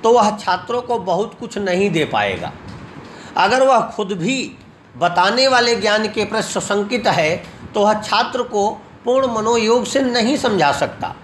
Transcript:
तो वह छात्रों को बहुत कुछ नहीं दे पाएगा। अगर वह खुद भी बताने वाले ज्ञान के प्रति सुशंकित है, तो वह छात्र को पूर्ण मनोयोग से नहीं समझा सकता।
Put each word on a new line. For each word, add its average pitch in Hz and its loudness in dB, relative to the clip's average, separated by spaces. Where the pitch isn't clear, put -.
तो 226 4
वह 214 4
छात्रों 202 -4
को 240 -2
बहुत 190 -4
कुछ - -10
नहीं 196 0
दे 160 0
पाएगा। 95 -2
अगर 254 4
वह 254 6
खुद 214 -6
भी 202 -4
बताने 185 2
वाले 240 4
ज्ञान 208 0
के 214 -2
प्रति 214 -4
सुशंकित 208 -2
है, 165 2
तो 214 2
वह 214 4
छात्र 226 -2
को 208 0
पूर्ण 254 0
मनोयोग 226 2
से 269 0
नहीं 247 2
समझा 180 2
सकता। - -4